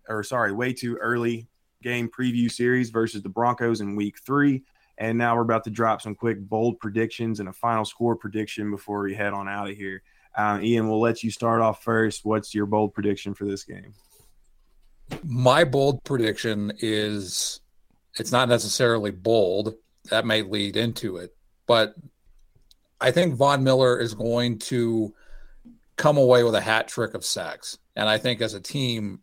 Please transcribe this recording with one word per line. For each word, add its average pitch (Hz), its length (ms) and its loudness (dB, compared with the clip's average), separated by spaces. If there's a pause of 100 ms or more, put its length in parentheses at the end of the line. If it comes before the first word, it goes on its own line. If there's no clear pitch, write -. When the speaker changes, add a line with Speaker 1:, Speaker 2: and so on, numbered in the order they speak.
Speaker 1:
or 107 160 -4
sorry, 110 300 -2
way 123 180 -2
too 120 240 -6
early 117 520 -2 (360)
game 120 260 -4
preview 120 400 0
series 123 400 2
versus 113 320 -2
the 101 80 -10
Broncos 117 520 0
in 101 140 -6
week 104 200 -2 (100)
three. 139 380 2 (340)
And 113 200 -2
now 117 180 2
we're 117 80 2
about 113 220 2
to 117 40 -8
drop 113 320 0
some 104 140 -10
quick 113 240 -2
bold 113 400 -2
predictions 110 640 -4
and 95 80 -8
a 95 40 -14
final 117 320 -2
score 117 300 -2
prediction 107 560 -6
before 101 300 -6
we 98 120 -4
head 101 200 -4
on 98 160 -8
out 101 200 -6
of 101 60 -10
here. 98 260 -12 (360)
Uh, 104 240 2
Ian, 110 260 2
we'll 110 140 2
let 117 220 2
you 117 60 -2
start 113 320 2
off 110 220 0
first. 113 420 0
What's 107 300 -2
your 104 100 0
bold 107 280 0
prediction 101 400 -4
for 101 120 -10
this 98 180 -6
game? 98 300 -18 (1300)
Speaker 2:
My 127 420 4
bold 139 380 2
prediction 107 760 -2
is, 107 800 -4 (560)
it's - 160 -6
not 123 180 4
necessarily 113 640 2
bold. 101 640 2 (340)
That 113 160 2
may 110 160 2
lead 101 360 -4
into 110 400 -2
it. 90 180 -14 (320)
But 110 280 4 (1040)
I 127 120 2
think 170 240 2
Von 139 280 4
Miller 131 360 4
is 113 140 -4
going 117 460 -2
to 113 540 -2 (840)
come 151 220 4
away 127 260 8
with 113 120 4
a 95 60 2
hat 110 260 2
trick 113 260 -4
of 101 120 -8
sacks. - 520 -8 (180)
And 107 120 -2
I 110 100 4
think 123 240 -2
as 107 120 -2
a 101 80 -12
team, 113 600 -4